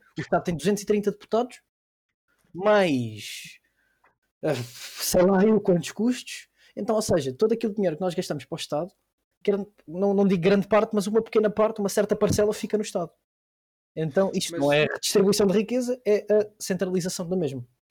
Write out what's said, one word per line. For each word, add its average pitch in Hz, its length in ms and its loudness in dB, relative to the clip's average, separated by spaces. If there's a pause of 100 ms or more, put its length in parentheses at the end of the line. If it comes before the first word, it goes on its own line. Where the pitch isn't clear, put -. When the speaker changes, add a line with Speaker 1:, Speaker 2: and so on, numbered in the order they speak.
(180)
Speaker 1:
o 156 40 -8
Estado 165 220 -2
tem 175 140 -4
duzentos 202 240 0
e - 40 -12
trinta 208 260 0
deputados, - 480 -4 (960)
mais, 160 1040 0 (840)
eh, 156 120 -2
sei - 680 -4
lá 190 200 4
eu 220 180 6
quantos 175 300 2
custos. - 560 -4 (280)
Então, 214 200 -2
ou - 60 0
seja, 143 320 0
todo 214 200 2
aquele 226 200 -4
dinheiro 190 220 0
que 151 60 -8
nós 185 120 -2
gastamos 165 320 -6
para - 100 -10
o 156 40 -10
Estado, 160 320 -6 (520)
que 208 80 0
era, 196 140 -2 (220)
não, 190 260 0
não 202 140 4
digo 185 140 2
grande 196 260 2
parte, 214 260 2
mas 202 140 0
uma 220 140 2
pequena 214 280 2
parte, 220 300 0
uma 196 100 -2
certa 208 260 0
parcela 208 380 2
fica 208 240 -4
no 214 60 0
Estado. 175 280 -6 (840)
Então, 160 380 0
isto - 180 -4
Speaker 2:
Mas 170 100 -4
Speaker 1:
não 143 100 4
é 151 140 4
redistribuição 202 640 2
de 185 60 2
riqueza, 240 520 -2
é 208 260 2
a 208 160 4 (120)
centralização 185 680 -4
da 180 80 -2
mesma. 135 300 -4 (260)